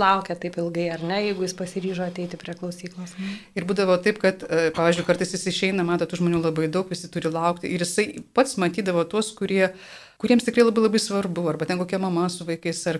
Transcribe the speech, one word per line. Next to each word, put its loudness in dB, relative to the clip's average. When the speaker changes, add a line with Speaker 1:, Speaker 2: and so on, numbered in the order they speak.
Speaker 1:
laukia 2
taip -8
ilgai, -2
ar -6
ne, 0
jeigu -2
jis -4
pasiryžo -4
ateiti -6
prie -10
klausyklos. -10
Speaker 2:
Ir -4
būdavo 2
taip, 2
kad, 2
e, 2
pavyzdžiui, 2
kartais 0
jis -6
išeina, 0
mato 2
tų -4
žmonių 4
labai 2
daug, -2
visi -8
turi -2
laukti. 0
Ir -2
jisai 0
pats 2
matydavo 0
tuos, -2
kurie, 2
kuriems 4
tikrai 6
labai, 4
labai 2
svarbu, -2
arba -4
ten -2
kokia -2
mama 0
su -10
vaikais, -4
ar -2